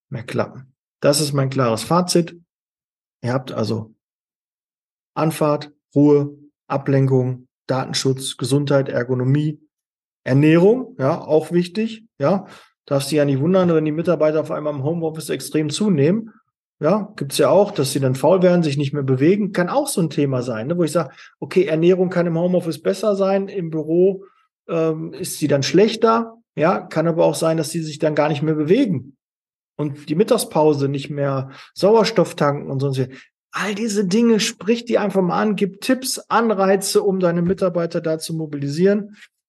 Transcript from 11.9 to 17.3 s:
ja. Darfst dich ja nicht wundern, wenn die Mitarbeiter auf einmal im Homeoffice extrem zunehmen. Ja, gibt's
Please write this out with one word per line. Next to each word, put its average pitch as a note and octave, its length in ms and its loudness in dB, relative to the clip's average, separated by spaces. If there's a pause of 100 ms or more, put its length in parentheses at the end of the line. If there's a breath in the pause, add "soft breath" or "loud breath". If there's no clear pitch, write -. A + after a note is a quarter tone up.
ja. F3+ 260 0 (400 loud breath)
Darfst C#3 260 -2
dich D#3 60 2
ja C#3+ 80 4
nicht C#3 160 0
wundern, F3+ 320 4
wenn D#3 100 2
die D#3 80 -2
Mitarbeiter D#3 480 0
auf C#3+ 100 -6
einmal D3+ 240 -6
im C3+ 120 -6
Homeoffice D#3+ 440 -6
extrem D3+ 400 -4
zunehmen. F#3 640 0 (480 loud breath)
Ja, G3+ 380 0
gibt's C#3 200 -8